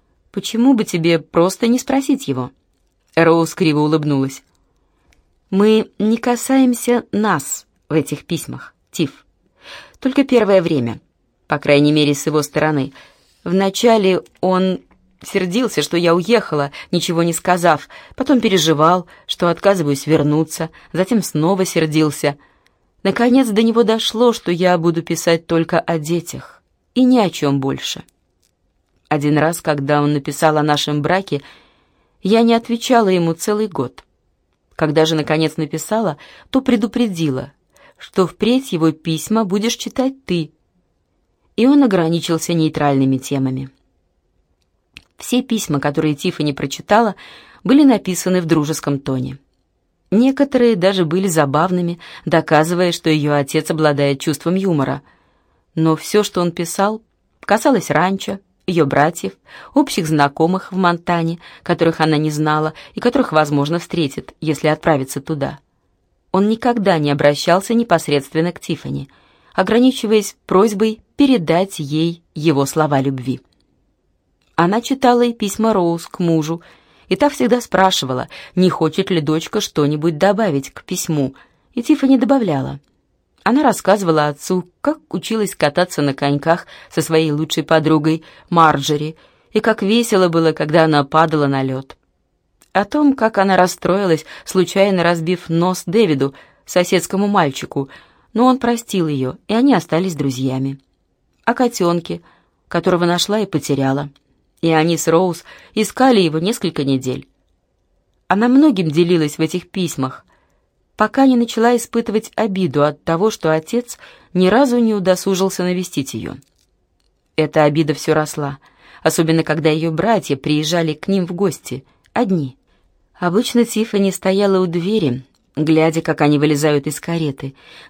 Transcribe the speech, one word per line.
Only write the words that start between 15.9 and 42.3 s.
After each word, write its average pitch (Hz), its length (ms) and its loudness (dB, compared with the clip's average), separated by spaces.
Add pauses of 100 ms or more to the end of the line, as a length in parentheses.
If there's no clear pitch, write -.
я 170 200 2
уехала, 170 560 0 (200)
ничего 170 300 -2
не 170 120 0
сказав, 175 540 0 (280)
потом 262 260 2
переживал, 170 640 2 (220)
что - 200 -2
отказываюсь 165 600 0
вернуться, 156 640 0 (200)
затем 185 300 0
снова 180 440 -2
сердился. 156 720 0 (680)
Наконец 240 460 2
до 208 120 0
него 226 220 2
дошло, 226 500 0
что - 180 -6
я 180 260 2
буду 165 260 -2
писать 165 420 -2
только 165 340 0
о 165 200 -4
детях 160 640 -8 (320)
и 254 80 2
ни 254 160 4
о 196 100 2
чём 139 300 -2
больше. 135 440 -6 (1040)
Один 147 300 0
раз, 160 240 0
когда 147 400 -2
он 147 120 0
написал 151 440 0
о 147 60 2
нашем 147 400 -2
браке, 175 400 -2 (800)
я 226 180 2
не 233 120 4
отвечала 233 560 0
ему 170 240 0
целый 208 340 -4
год. 135 360 -8 (720)
Когда 156 300 2
же, 160 100 0
наконец, 156 420 -2
написала, 160 600 -4 (320)
то 269 120 0
предупредила — 202 880 -2 (460)
что - 280 -2
впредь 247 460 -2
его 160 200 2
письма 165 520 -4
будешь 208 320 -2
читать 269 500 -6
ты. 165 260 -4 (1080)
И 226 100 4
он 285 160 6
ограничился 170 720 0